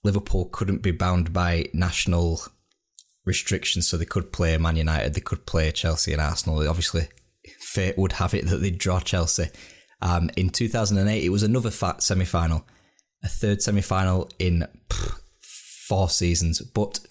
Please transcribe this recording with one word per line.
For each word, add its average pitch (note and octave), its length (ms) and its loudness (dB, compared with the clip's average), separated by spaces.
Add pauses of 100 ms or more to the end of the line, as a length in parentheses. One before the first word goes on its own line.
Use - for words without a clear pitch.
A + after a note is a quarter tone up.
Liverpool G2 420 0
couldn't - 380 -2
be G2 80 2
bound F2+ 420 0
by F2 400 0
national E2+ 680 0 (840)
restrictions, - 600 0
so F2 100 -2
they D#2+ 80 -2
could - 260 -4
play E2 260 2
Man E2 180 2
United, D#2 400 0
they - 60 -2
could - 260 -6
play D#2 240 2
Chelsea D#2 420 -2
and D2+ 80 0
Arsenal. D2+ 480 0
Obviously, E2 380 0 (520)
fate - 380 -2
would F#2+ 160 2
have F2 220 0
it - 120 -2
that F#2 100 2
they'd F2+ 200 0
draw F#2 220 0
Chelsea. F2 480 0 (540)
Um, F2 360 0
in F#2 120 2
two A2+ 200 0
thousand G#2+ 280 0
and G2 120 4
eight, G#2 160 0
it F2+ 40 2
was G2+ 140 2
another A2+ 260 2
fa-, - 300 -2
semi-final, E2 640 0 (560)
a G2+ 60 -4
third G#2 340 0
semi-final F#2+ 680 2 (100)
in, F2 260 2 (220)
pff, - 320 -4 (680)
four F#2+ 180 2
seasons, F2 540 0
but - 500 -4